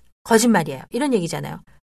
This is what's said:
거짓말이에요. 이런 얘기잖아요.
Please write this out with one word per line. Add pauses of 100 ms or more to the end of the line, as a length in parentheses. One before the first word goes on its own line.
(240)
거짓말이에요.
이런
얘기잖아요. (220)